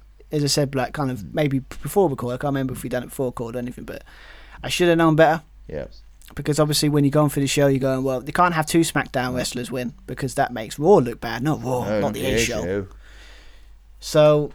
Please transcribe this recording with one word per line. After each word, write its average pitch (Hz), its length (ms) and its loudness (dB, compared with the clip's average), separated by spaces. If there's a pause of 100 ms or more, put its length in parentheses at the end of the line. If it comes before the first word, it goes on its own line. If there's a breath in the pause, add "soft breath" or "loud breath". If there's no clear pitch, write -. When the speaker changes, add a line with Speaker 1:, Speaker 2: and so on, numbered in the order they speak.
(320)
Speaker 1:
as 151 120 0
I 143 40 0
said, 139 280 0
like, 123 180 -4
kind 139 180 -4
of 101 220 -10
maybe 143 260 0
before 156 500 0
the 131 60 -4
call. 123 160 -8
I - 60 -6
can't 147 160 -6
remember 131 200 -2
if - 100 -12
we 131 60 -8
done 123 140 -4
it - 40 -14
before 127 240 -4
call 117 240 -8
or 123 40 -6
anything, 123 260 -10
but - 180 -14 (600 loud breath)
I 123 60 -8
should 175 200 2
have 165 80 6
known 165 180 4
better. 156 280 4 (240)
Speaker 2:
Yeah. 73 180 -8 (480)
Speaker 1:
Because 147 260 -2
obviously 151 300 2
when 147 140 2
you're 143 80 4
going 151 180 4
for 147 100 -4
the 139 80 0
show, 143 200 2
you're 135 120 2
going, 131 240 -2
"Well, 131 160 -2
they 143 120 -12
can't 175 240 2
have 156 100 0
two 175 140 2
SmackDown 127 560 0
wrestlers 123 360 -6
win 123 220 -6 (140)
because 127 260 -6
that 135 180 0
makes 110 280 -10
Raw 180 160 6
look 123 260 2
bad." 117 220 -6
Not 143 200 -2
Raw, 123 220 -2
Speaker 2:
No, 104 160 0
Speaker 1:
not 98 120 -2
the - 80 -6
Speaker 2:
the 90 60 -2
Speaker 1:
A 104 80 -2
Speaker 2:
A 113 40 2
Speaker 1:
show. 117 240 -2
Speaker 2:
show. 98 240 -4 (1120 soft breath)
Speaker 1:
So 151 560 4